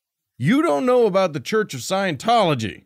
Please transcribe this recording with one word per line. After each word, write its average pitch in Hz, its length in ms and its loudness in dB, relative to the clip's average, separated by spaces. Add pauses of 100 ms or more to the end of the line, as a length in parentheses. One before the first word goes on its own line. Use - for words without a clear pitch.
(360)
you 214 260 2
don't 294 240 0
know 247 200 4
about 190 260 0
the 147 80 -8
Church 214 340 -2
of 127 60 -10
Scientology 185 1040 0